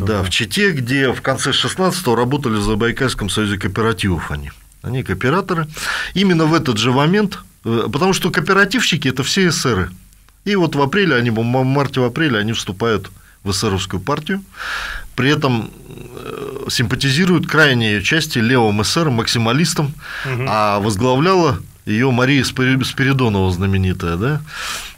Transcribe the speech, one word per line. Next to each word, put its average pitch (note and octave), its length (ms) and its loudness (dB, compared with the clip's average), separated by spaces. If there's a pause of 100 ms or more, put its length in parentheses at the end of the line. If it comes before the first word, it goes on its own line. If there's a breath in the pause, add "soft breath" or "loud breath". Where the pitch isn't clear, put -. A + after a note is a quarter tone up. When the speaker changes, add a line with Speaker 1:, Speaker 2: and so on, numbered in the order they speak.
Speaker 1:
Да, G2+ 180 0
Speaker 2:
тоже. F#2+ 60 0
Speaker 1:
в F#2 60 -2
Чите, F3+ 420 0
где C3 400 0
в - 100 -8
конце C3+ 300 -2
шестнадцатого C3 640 0
работали B2 400 0
в G2+ 60 0
Забайкальском A2 680 0
союзе G2+ 280 0
кооперативов G2+ 720 -2
они. D2 200 -8 (320)
Они A#2+ 200 -4
кооператоры. D#3+ 640 -2 (480 loud breath)
Именно F3 320 2
в D#3 80 4
этот C3 240 2
же A#2+ 140 2
момент, F3 460 2 (260)
э, A2+ 260 0
потому E3+ 220 2
что E3+ 180 -2
кооперативщики — G3 800 2
это B2+ 140 0
все F#3 260 2
эсеры. G#2+ 420 0 (560)
И G3+ 100 0
вот D#3+ 180 2
в C#3+ 80 2
апреле E3+ 340 2
они, A#2+ 140 2
в A2 80 0
м-, B2 260 2
марте, C3 360 0
в B2 40 4
апреле B2+ 340 0
они G#2+ 160 0
вступают G#2+ 560 -2 (340 soft breath)
в G2+ 80 -2
эсеровскую F#2+ 480 -2
партию. D#3 420 -4 (720 loud breath)
При B2+ 140 2
этом, C3+ 400 0 (460)
э, - 540 -10
симпатизирует C#3+ 760 0
крайней A#2+ 560 4
части D#3 360 -2
левым A2 440 4
эсерам, D#3 320 0
максималистам, B2+ 800 0 (320 loud breath)
Speaker 2:
Мгм. B2+ 240 -4
Speaker 1:
а G#2 320 2
возглавляла B2+ 800 2 (280)
её A#2 240 2
Мария B2+ 340 2
Спири-, C3 400 0
Спиридонова B2 680 0
знаменитая, F#2 640 0
да? C#3 240 -2 (580 loud breath)